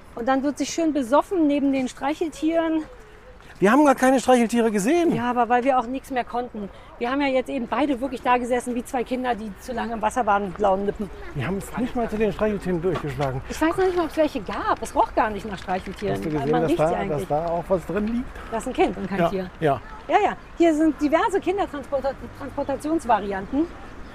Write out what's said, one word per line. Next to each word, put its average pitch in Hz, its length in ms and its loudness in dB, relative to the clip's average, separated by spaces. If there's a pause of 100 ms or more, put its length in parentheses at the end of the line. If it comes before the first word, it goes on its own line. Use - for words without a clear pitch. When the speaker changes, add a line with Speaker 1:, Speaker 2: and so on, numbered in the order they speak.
(140)
Speaker 1:
Und 240 140 -4
dann 262 160 4
wird 285 140 -2
sich 277 100 -2
schön 330 240 0
besoffen 294 560 2
neben 277 240 2
den 262 160 0
Streicheltieren. 320 920 0 (760)
Speaker 2:
Wir 196 140 6
haben 285 120 8
gar 277 120 8
keine 262 240 4
Streicheltiere 233 500 4
gesehen. 277 440 2
Speaker 1:
Ja, 240 160 -2
aber 240 180 2
weil 240 160 2
wir 262 140 4
auch 233 80 -2
nichts 262 240 -8
mehr 247 140 -2
konnten. 233 440 -6 (300)
Wir 240 120 -2
haben 277 100 0
ja 285 80 2
jetzt 262 200 2
eben 269 200 -4
beide 262 320 0
wirklich 262 220 -6
da 247 140 4
gesessen 247 400 0
wie 247 80 -4
zwei 247 200 -4
Kinder, 254 300 -2
die 214 160 -8 (100)
zu - 120 -10
lange 226 220 -4
im 214 80 -6
Wasser 214 240 2
waren 202 200 4
mit 175 100 -6
blauen 202 300 2
Lippen. 202 220 -4 (260)
Speaker 2:
Wir 123 120 -4
haben 190 120 -2
es - 200 -8
nicht 240 180 -4
mal 233 120 0
zu 214 80 -4
den 208 160 2
Streicheltieren 185 500 0
durchgeschlagen. 139 680 -2
Speaker 1:
Ich - 120 -6
weiß 330 160 2
noch 370 100 2
nicht 359 100 0
mal, 349 80 0
ob 294 60 -4
es - 60 -8
welche 302 260 2
gab. 285 380 -2
Es - 140 -8
roch 311 200 2
gar 240 160 2
nicht 214 200 -6
nach 190 80 -8
Streicheltieren. 190 580 -4
Speaker 2:
Hast - 80 -6
du 165 60 -2
Speaker 1:
Man 151 120 -2
Speaker 2:
gesehen, 143 180 0
dass 160 80 2
Speaker 1:
riecht 165 100 2
sie 151 60 4
Speaker 2:
da, 165 80 2
Speaker 1:
eigentlich. 147 360 -2
Speaker 2:
dass 156 180 0
da 165 60 -2
auch 170 160 -2
was 185 180 2
drin 208 220 -2
liegt? 240 160 -2 (280)
Speaker 1:
Das 226 100 -4
ist - 60 -6
ein 254 60 -6
Kind 285 220 2
und 196 120 -6
kein 190 100 -2
Speaker 2:
Ja, 175 120 4
Speaker 1:
Tier. 185 200 -4 (100)
Speaker 2:
ja. 139 200 2 (280)
Speaker 1:
Ja, 311 140 4
ja. 311 100 2 (260)
Hier 330 160 6
sind 311 260 2
diverse 320 400 2
Kindertransportationsvarianten. 269 2250 -2 (480)